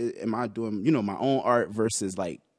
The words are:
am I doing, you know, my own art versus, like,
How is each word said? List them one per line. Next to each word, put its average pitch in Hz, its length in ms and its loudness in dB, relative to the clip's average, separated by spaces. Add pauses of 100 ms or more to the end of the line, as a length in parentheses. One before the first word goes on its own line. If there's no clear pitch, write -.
(180)
am 110 140 -2
I 120 140 -2
doing, 107 360 -4
you 147 80 4
know, 131 120 4
my 98 160 -2
own 135 220 2
art 120 280 4
versus, 104 480 -2
like, 90 240 -4 (180)